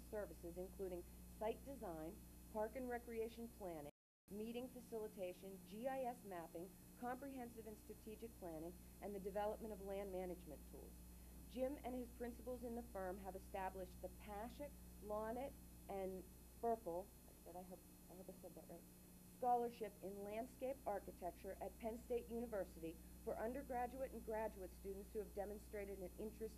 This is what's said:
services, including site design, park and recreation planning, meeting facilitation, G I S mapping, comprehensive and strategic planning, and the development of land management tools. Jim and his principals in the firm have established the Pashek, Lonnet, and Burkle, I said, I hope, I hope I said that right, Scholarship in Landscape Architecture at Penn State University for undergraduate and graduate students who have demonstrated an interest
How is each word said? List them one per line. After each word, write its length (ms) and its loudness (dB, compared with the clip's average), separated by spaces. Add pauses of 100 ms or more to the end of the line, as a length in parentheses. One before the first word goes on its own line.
(120)
services, 440 -2
including 440 0 (400)
site 240 4
design, 480 -2 (440)
park 200 4
and 160 2
recreation 640 0
planning, 400 -2 (360)
meeting 440 0
facilitation, 800 -2 (120)
G 200 -2
I 240 4
S 160 -6
mapping, 400 -4 (320)
comprehensive 720 -2
and 40 -6 (120)
strategic 560 -6
planning, 320 -2 (240)
and 160 0
the 80 0
development 480 2
of 160 -2
land 240 0
management 480 0 (160)
tools. 160 -8 (640)
Jim 320 4
and 80 2
his 240 -2
principals 480 -2
in 80 0
the 160 0
firm 320 2
have 160 -2
established 640 0
the 80 -2 (160)
Pashek, 480 -2 (320)
Lonnet, 480 2 (320)
and 320 2 (400)
Burkle, 480 4 (220)
I 240 -10
said, 80 -4
I 80 -8
hope, 140 -8 (260)
I 80 -10
hope 80 -8
I 160 -6
said 160 -8
that 160 -6
right, 80 -6 (560)
Scholarship 640 8
in 80 0 (160)
Landscape 640 0
Architecture 720 0
at 160 2
Penn 320 2
State 160 6
University 720 2 (240)
for 160 4
undergraduate 800 4
and 80 -2
graduate 560 2
students 320 -2
who 80 2
have 160 -2
demonstrated 640 0
an 160 0
interest 400 0